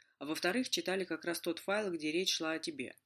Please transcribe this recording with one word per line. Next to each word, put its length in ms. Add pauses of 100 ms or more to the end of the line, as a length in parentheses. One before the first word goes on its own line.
(180)
А 80
во-вторых, 420
читали 360
как 200
раз 160
тот 200
файл, 320
где 200
речь 220
шла 180
о 60
тебе, 480